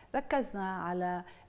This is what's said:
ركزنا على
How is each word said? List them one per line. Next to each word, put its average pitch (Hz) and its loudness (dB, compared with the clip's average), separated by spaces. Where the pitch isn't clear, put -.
ركزنا 202 0
على 180 0